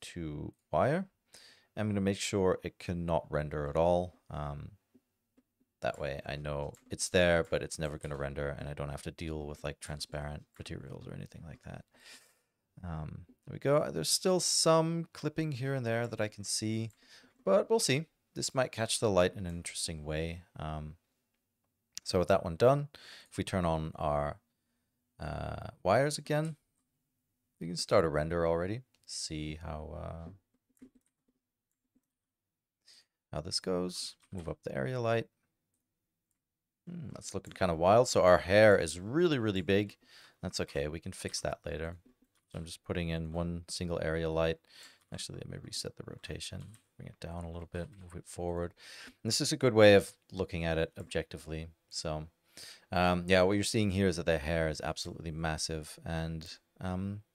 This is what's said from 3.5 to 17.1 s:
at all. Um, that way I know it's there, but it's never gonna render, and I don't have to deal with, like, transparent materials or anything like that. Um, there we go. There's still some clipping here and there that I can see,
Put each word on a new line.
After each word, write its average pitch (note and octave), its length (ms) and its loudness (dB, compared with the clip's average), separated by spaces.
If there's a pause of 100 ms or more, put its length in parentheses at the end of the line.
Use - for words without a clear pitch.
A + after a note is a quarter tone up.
at C#2+ 80 -2
all. F2 520 2
Um, D2 440 -8 (1080)
that - 200 -2
way C#2+ 260 -6
I C#2+ 80 -6
know D2 400 -6 (160)
it's - 180 -6
there, F2 360 6
but - 180 -2
it's - 160 -10
never D2+ 200 -4
gonna D2 180 -8
render, C#2+ 320 -4
and C#2+ 200 -8
I D2 60 -8
don't C#2+ 140 -6
have C#2+ 140 -10
to D#2+ 100 -10
deal D#2 340 -8
with, D2+ 160 -12
like, D2 160 -8
transparent D2 680 -10 (140)
materials - 480 -12
or G1+ 80 -12
anything G1+ 300 -14
like D#2 180 -16
that. - 220 -14 (1000)
Um, D#2 420 -8 (200)
there - 80 -12
we - 40 -10
go. C#3+ 320 0
There's D#3 200 -4
still F#3 300 0
some E3 720 2
clipping D#3 400 -4
here C3+ 220 -4
and B2+ 120 -4
there A#2 200 0
that A2 140 -6
I G#2+ 80 0
can G2+ 160 -12
see, A2 460 -2 (540)